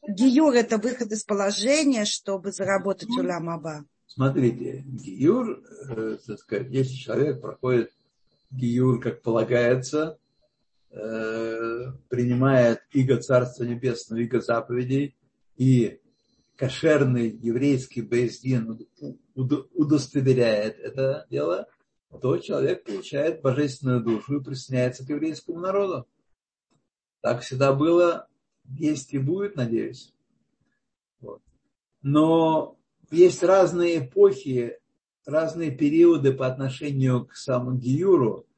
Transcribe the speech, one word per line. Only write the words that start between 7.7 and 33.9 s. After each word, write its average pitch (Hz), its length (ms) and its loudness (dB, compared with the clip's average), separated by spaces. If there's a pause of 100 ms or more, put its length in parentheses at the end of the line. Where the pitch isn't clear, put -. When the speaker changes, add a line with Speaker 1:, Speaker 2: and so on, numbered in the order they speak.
Speaker 2:
гиюр, 127 500 0
как - 220 -6
полагается, 123 960 0 (720)
э, 113 1000 -8 (180)
принимает 123 800 4
иго 131 280 2
Царства 123 440 0
Небесного, 117 560 -6
иго 120 200 0
заповедей, 123 760 -2 (400)
и 127 440 4 (560)
кошерный 131 760 2
еврейский 120 720 -2
бейс 117 360 -2
дин 113 460 -4 (140)
у-, 143 180 -14 (180)
удо-, 131 380 -2
удостоверяет 127 1080 2
это 135 500 -4
дело, 170 380 -4 (540)
то 143 160 0
человек 143 460 -2
получает 165 580 -4
божественную 131 640 0
душу 113 340 -2
и 139 60 -6
присоединяется 131 640 -4
к 135 40 -20
еврейскому 156 500 -6
народу. 185 480 -4 (1120)
Так 120 200 -2
всегда 139 320 0
было, 170 540 2 (500)
есть 151 360 -4
и 139 40 -4
будет, 185 380 -4
надеюсь. 113 580 -6 (1080)
Вот. - 200 -18 (600)
Но 156 760 2 (340)
есть 175 320 6
разные 175 560 4